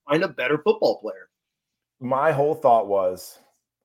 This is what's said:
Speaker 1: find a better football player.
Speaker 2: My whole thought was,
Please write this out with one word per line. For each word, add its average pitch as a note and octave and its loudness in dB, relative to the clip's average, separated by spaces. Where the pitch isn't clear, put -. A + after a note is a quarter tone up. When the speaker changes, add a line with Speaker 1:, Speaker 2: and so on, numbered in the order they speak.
Speaker 1:
find D#3+ 0
a F#3+ 0
better C3+ -2
football D3+ 0
player. F#2+ -14
Speaker 2:
My C3+ 0
whole D3 0
thought A#2 4
was, F#2 -2